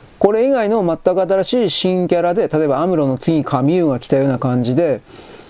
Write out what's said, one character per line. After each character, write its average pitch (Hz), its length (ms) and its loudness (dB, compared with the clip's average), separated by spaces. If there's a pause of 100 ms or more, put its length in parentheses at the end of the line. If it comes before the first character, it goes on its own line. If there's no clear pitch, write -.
(180)
こ 202 140 4
れ 226 160 2
以 277 40 2
外 226 180 0
の 214 160 0
全 170 300 0
く 190 60 2
新 190 220 0
し 240 220 0
い 160 40 0
新 185 380 -2
キ 175 80 0
ャ 170 60 0
ラ 175 120 0
で、 139 140 0
例 156 160 -2
え 151 40 0
ば 139 140 0
ア 175 60 0
ム 185 80 0
ロ 147 120 0
の 131 100 -2
次 165 180 -2
に 147 80 0
カ 131 180 -4
ミ 160 180 2
ュ 170 40 2
ー 156 60 0
が 123 100 -2
来 - 80 -16
た 143 80 0
よ 135 80 2
う 139 60 0
な 123 100 -2
感 123 240 -2
じ 120 100 -2
で、 143 280 0 (480)